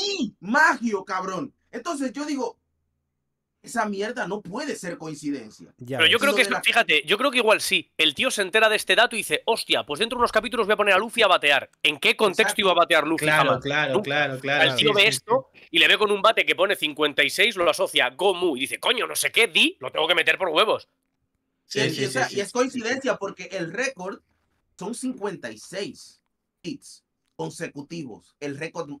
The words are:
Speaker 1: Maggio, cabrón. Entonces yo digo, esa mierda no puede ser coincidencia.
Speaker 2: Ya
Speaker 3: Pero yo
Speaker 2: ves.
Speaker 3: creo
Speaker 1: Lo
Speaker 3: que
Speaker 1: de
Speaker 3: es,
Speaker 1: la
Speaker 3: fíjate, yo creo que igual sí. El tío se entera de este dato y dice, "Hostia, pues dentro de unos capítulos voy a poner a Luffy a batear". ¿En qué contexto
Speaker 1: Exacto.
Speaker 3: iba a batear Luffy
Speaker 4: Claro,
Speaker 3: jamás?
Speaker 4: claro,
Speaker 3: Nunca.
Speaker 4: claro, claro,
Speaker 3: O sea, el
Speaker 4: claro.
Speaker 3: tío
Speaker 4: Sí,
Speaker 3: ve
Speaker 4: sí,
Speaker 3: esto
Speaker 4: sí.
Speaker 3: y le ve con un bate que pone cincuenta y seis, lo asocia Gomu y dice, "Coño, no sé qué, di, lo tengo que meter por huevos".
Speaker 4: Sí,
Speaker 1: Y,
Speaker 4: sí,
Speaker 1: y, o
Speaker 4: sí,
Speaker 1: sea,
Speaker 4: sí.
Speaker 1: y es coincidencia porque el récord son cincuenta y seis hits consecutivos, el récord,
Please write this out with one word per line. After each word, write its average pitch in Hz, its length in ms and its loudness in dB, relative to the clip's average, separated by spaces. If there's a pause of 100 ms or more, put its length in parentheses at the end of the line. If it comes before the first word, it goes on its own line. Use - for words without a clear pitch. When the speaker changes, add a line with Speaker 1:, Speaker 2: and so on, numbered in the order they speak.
(400)
Speaker 1:
Maggio, 233 640 0
cabrón. 185 480 -6 (200)
Entonces 269 400 -6
yo 294 120 -8
digo, 269 320 -6 (1080)
esa 220 240 -4
mierda 208 420 -4
no 208 140 -4
puede 240 340 -8
ser 170 220 -10
coincidencia. 143 800 -10
Speaker 2:
Ya 127 200 -6
Speaker 3:
Pero 160 120 6
yo 226 80 4
Speaker 2:
ves. - 20 -8
Speaker 3:
creo 285 120 2
Speaker 1:
Lo 208 40 0
Speaker 3:
que 254 60 6
Speaker 1:
de 208 40 2
Speaker 3:
es, - 40 -2
Speaker 1:
la 247 120 -4
Speaker 3:
fíjate, 214 440 2
yo 185 120 0
creo 277 120 2
que 247 80 -2
igual 214 240 4
sí. - 340 -4
El 156 180 2
tío 247 160 -2
se 208 120 -2
entera 220 260 4
de 214 80 0
este 190 180 0
dato 233 220 4
y 202 40 -4
dice, 151 260 -2
"Hostia, 160 400 0
pues 143 140 -6
dentro 233 160 -4
de 240 40 -2
unos 226 120 2
capítulos 220 340 -2
voy 214 80 2
a - 20 -2
poner 208 180 4
a 185 40 6
Luffy 226 240 -2
a 208 60 6
batear". 147 420 4 (120)
¿En 151 160 0
qué 226 160 2
contexto 214 280 2
Speaker 1:
Exacto. 214 180 0
Speaker 3:
iba 196 120 4
a - 20 4
batear 165 320 4
Luffy 151 180 0
Speaker 4:
Claro, 151 240 4
Speaker 3:
jamás? 131 160 0
Speaker 4:
claro, 143 300 -2
Speaker 3:
Nunca. 208 100 0
Speaker 4:
claro, 139 340 -2
claro, - 0 -
Speaker 3:
O - 40 -20
sea, 143 220 2
el 160 40 4
Speaker 4:
claro. 127 100 -2
Speaker 3:
tío 147 120 2
Speaker 4:
Sí, 202 60 2
Speaker 3:
ve 202 60 6
Speaker 4:
sí, 214 60 6
Speaker 3:
esto - 460 -2
Speaker 4:
sí. - 60 -20 (100)
Speaker 3:
y 165 80 0
le 156 100 6
ve 190 100 4
con 208 140 2
un 202 100 0
bate 208 220 4
que 151 100 0
pone 185 220 2
cincuenta 147 480 0
y 135 60 0
seis, 208 260 2
lo 175 120 2
asocia 143 420 2
Gomu 175 460 0
y 123 40 -4
dice, 117 180 -6
"Coño, 226 280 0
no 151 100 -6
sé - 160 -4
qué, 226 160 2
di, 220 320 2
lo 131 100 -8
tengo 156 160 -2
que 170 80 -2
meter 160 220 2
por 175 140 -2
huevos". 165 380 0 (800)
Speaker 4:
Sí, - 140 -4
Speaker 1:
Y, 131 100 0
Speaker 4:
sí, - 120 -4
Speaker 1:
y, - 20 -2
o - 40 -2
Speaker 4:
sí, 131 40 -10
Speaker 1:
sea, 262 160 -2
Speaker 4:
sí. - 80 -10
Speaker 1:
y 196 40 -2
es 202 120 -6
coincidencia 247 640 -2
porque 180 340 -10
el 175 220 -8
récord 240 480 -6 (580)
son 202 160 -10
cincuenta 196 560 -8
y 107 80 -16
seis - 600 -14 (420)
hits - 400 -14 (340)
consecutivos, 147 1040 -12
el 143 160 -8
récord, 160 340 -10 (100)